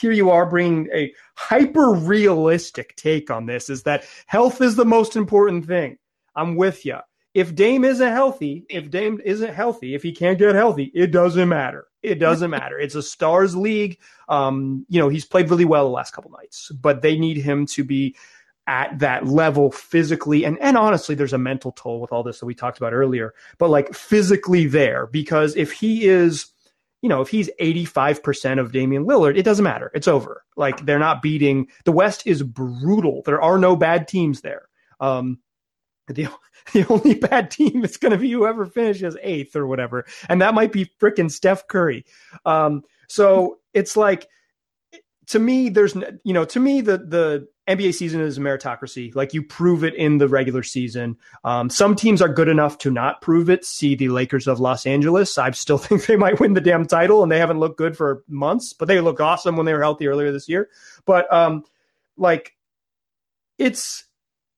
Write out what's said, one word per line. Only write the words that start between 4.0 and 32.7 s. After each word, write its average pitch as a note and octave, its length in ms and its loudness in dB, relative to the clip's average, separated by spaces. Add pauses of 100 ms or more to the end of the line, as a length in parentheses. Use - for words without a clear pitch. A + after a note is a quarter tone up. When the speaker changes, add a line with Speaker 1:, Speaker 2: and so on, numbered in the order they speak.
Speaker 1:
health B3 340 0
is A#3+ 160 2
the A#3+ 80 4
most A3+ 320 2
important G3+ 500 2
thing. D#3+ 320 -4 (380)
I'm E3 180 -4
with F3+ 320 -2
ya. B2+ 140 -8 (340)
If F3 200 0
Dame A#3+ 300 2
isn't B3+ 280 2
healthy, G3+ 560 -2
if D3+ 220 -12
Dame G#3 340 -4
isn't G#3+ 300 -4
healthy, G3+ 400 -6
if C#3 80 -8
he E3+ 100 -6
can't F3+ 260 0
get G#3 160 6
healthy, F#3+ 400 2
it F3 180 2
doesn't F3 360 4
matter. C#3+ 380 -4 (160)
It G#3 140 -4
doesn't E3 340 0
Speaker 2:
<laughs> D3 80 -6
Speaker 1:
matter. C3+ 200 -10
It's C#3+ 160 -6
a D3 80 -6
stars F3 540 0
league. G#3 420 -2 (300)
Um, C3+ 640 -2
you F3 100 2
know, C#3+ 80 2
he's D3+ 160 -2
played D#3 240 0
really F3 160 4
well D#3 200 4
the C3 60 0
last B2 220 -8
couple - 180 -20
nights, - 400 -20
but C3+ 300 -2
they D#3 180 0
need D#3+ 200 -2
him C#3+ 300 -2
to - 160 -4
be C3+ 320 -4 (500)
at C3+ 320 -4
that C3 280 -2
level C#3+ 440 2
physically. D3+ 720 -2
And, D3+ 160 -4
and C#4 160 4
honestly, G#3+ 380 0
there's C#3 180 -2
a C3 60 -2
mental B2+ 340 -6
toll A#2 280 -10
with A#2+ 120 -10
all A#2+ 100 -4
this A#2 180 -12
that A#2+ 60 -14
we A#2+ 80 -10
talked B2 220 -8
about A#2 160 -6
earlier, B2 420 -2 (240)
but, E3+ 120 2
like, C#3+ 240 2
physically F#3+ 720 2
there, C3 400 0
because D3+ 500 -2
if D3+ 160 -2
he A3 320 -2
is, F3 420 4 (540)
you B3 80 -2
know, C#3 140 2
if C3+ 60 -4
he's G#3+ 300 -2
eighty-five D#3 640 0
percent C3+ 380 -2
of A#2+ 120 -6
Damian C3+ 340 -2
Lillard, F#3 300 4
it F#3 60 4
doesn't G#3 220 2
matter. B2+ 300 -4
It's D3 120 -6
over. C#3 380 0 (100)
Like, C#3 300 -4
they're C#3+ 140 0
not D3+ 240 0
beating, C#3+ 460 0 (160)
the F3 80 2
West G3 340 0
is D#3+ 160 0
brutal. C3 840 -2